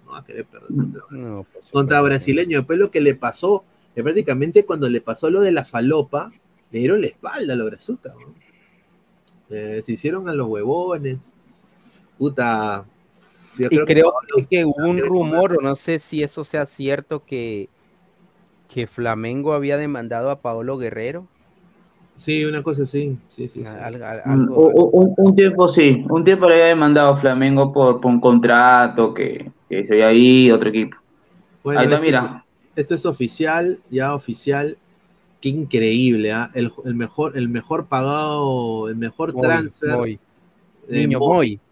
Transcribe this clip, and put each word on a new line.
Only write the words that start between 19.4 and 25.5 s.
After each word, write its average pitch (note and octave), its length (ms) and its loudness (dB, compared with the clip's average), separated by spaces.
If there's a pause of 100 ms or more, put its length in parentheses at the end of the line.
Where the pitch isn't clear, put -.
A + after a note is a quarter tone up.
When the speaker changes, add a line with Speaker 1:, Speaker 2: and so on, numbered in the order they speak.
Speaker 2:
había C#3+ 240 -2
demandado B2 540 -6
a C#3+ 100 -8
Paolo A#2+ 360 -8
Guerrero. B2 500 -10 (880)
Speaker 1:
Sí, D3+ 300 -4
una D3+ 160 -4
cosa C#3+ 220 -4
así. C#3+ 340 -6 (120)
Sí, B2 200 -14
sí, - 160 -14
sí. G#2+ 40 -18
Speaker 2:
Al-, A#2 340 -14
al-, A2 220 -12
Speaker 3:
Mm, C3+ 60 -2 (120)
Speaker 2:
algo, A#2+ 120 -2
Speaker 3:
u-, D#3+ 140 8
Speaker 2:
algo. F3 160 6
Speaker 3:
u-, F3+ 160 6
un, F#3+ 160 4
un G3 180 6
tiempo F#3 320 4